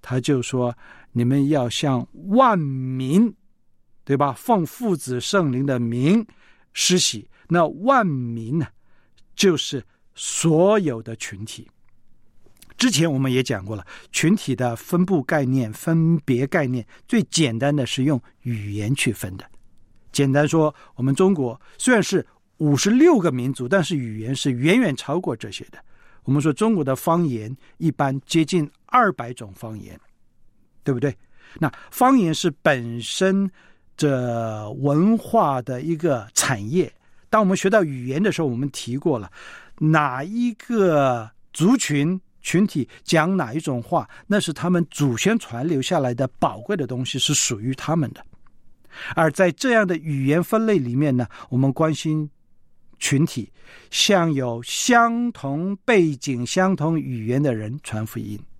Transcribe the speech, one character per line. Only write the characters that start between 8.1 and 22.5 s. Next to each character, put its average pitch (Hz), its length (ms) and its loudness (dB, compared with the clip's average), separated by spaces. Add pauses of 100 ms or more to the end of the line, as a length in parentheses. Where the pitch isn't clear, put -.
呢， 151 100 -2 (680)
就 185 200 4
是 135 280 -6 (320)
所 175 640 2
有 123 240 -4
的 113 120 -10
群 104 300 -12
体。 - 240 -18 (1080)
之 254 140 2
前 160 200 2
我 135 60 -2
们 131 160 0
也 131 80 2
讲 101 240 -4
过 107 100 -8
了， 98 80 -12 (280)
群 175 240 2
体 131 200 -4
的 120 200 -2
分 175 280 0
布 175 200 2
概 147 200 0
念、 127 300 0
分 165 460 2
别 127 260 0
概 147 220 0
念， 123 180 -4 (220)
最 226 160 2
简 123 340 0
单 143 180 0
的 131 120 0
是 - 160 -4
用 139 180 0 (200)
语 107 300 -6
言 107 220 -2
区 131 180 0
分 95 240 -8
的。 - 140 -16 (640)
简 139 200 2
单 147 160 4
说， 156 260 2 (200)
我 - 80 -10
们 135 140 0
中 190 180 4
国 127 260 -4 (200)
虽 254 120 2
然 214 120 4
是 190 200 0 (340)